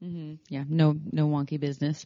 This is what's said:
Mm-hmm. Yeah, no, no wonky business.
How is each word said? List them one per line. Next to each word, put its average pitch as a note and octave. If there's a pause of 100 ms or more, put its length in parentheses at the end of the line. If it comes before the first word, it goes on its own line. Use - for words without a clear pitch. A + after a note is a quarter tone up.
Mm-hmm. E3 (160)
Yeah, C#3
no, D3+ (160)
no D3+
wonky D3
business. D3